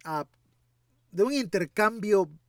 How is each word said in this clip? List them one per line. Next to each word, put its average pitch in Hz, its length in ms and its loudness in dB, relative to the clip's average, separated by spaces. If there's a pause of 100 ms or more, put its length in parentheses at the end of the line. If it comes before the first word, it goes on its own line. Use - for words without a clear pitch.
ah, 156 240 -6 (840)
de 180 120 0
un 262 100 0
intercambio 208 960 0 (200)